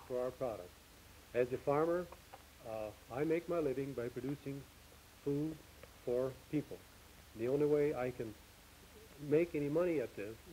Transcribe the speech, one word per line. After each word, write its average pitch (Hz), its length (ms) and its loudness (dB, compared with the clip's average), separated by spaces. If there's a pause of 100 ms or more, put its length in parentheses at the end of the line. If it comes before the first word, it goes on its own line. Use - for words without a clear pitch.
for 123 140 -4
our 127 100 -2
products. 107 400 -6 (640)
As 123 180 6
a 123 60 -2
farmer, 165 480 2 (640)
uh, 110 440 -6
I 139 100 2
make 165 240 0
my 170 100 0
living 139 360 0
by 117 140 -2
producing 139 540 -6 (600)
food 151 320 0 (480)
for 127 260 0 (200)
people. - 260 -2 (600)
The 117 100 0
only 147 180 4
way 147 280 4
I 123 180 -2
can 113 200 -6 (960)
make 165 260 4
any 143 140 0
money 165 320 2
at 110 160 -4
this 107 180 -6 (180)